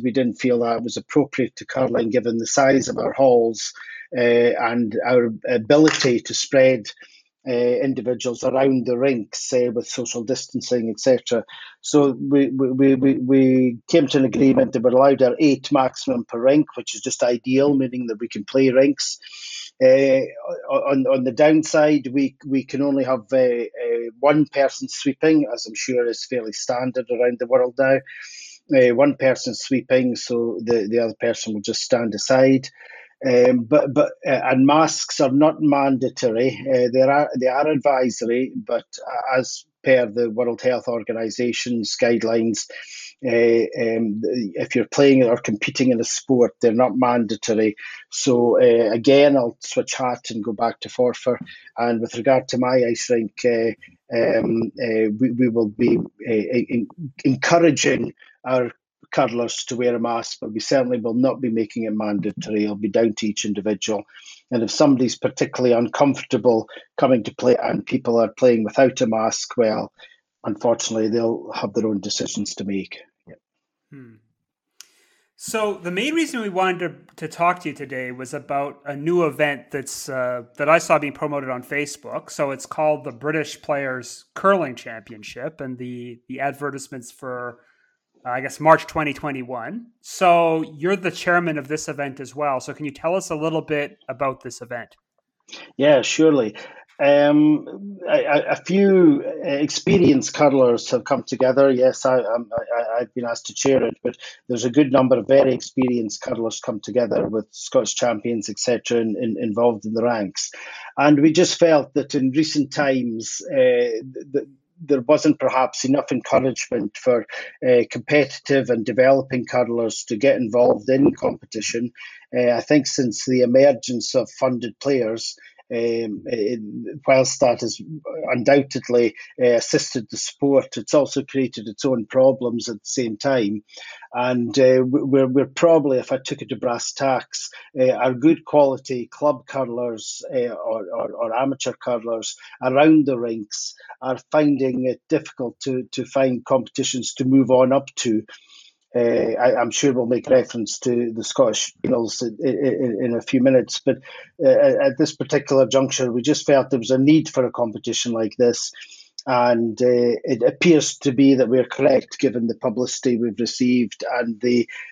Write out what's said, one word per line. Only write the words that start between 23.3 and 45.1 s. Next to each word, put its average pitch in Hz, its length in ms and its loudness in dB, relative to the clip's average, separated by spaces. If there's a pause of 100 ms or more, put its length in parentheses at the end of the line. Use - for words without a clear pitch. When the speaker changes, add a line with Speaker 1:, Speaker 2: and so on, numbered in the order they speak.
Speaker 1:
uh, 135 40 2
uh, 120 800 0
one 147 260 4
person 135 460 -2
sweeping, 147 600 0
as 117 140 -8
I'm 113 100 -14
sure 120 320 -2
is 113 200 -6
fairly 110 260 -6
standard 127 580 -4
around 123 280 0
the 123 80 -4
world 123 320 2
now. 135 220 2 (680)
Uh, 123 240 6
one 139 220 4
person 127 380 0
sweeping, 127 600 0
so 117 460 -4
the, 110 240 0
the 113 120 0
other 113 200 0
person 113 360 -4
will 101 80 -8
just 107 180 -6
stand 117 340 -2
aside. 131 540 2 (580)
Um, 123 380 4
but, 143 300 2
but, 196 180 2 (140)
uh, - 40 0
and 131 360 2
masks - 520 2
are 131 140 2
not 156 300 2
mandatory. 131 1000 0
Uh, 127 320 2
they 131 80 4
are, 139 380 4
they 127 80 0
are 139 220 2
advisory, 131 840 0
but, 113 300 -6 (220)
uh, 131 320 -4
as - 260 -6 (180)
per 131 220 4
the 117 240 -2
World 117 320 -4
Health 123 280 -2
Organization's 113 1120 -4
guidelines, 113 640 0 (560)
uh, 131 60 -4 (500)
um, 113 440 -2 (320)
if - 200 -6
you're 165 120 0
playing 135 380 4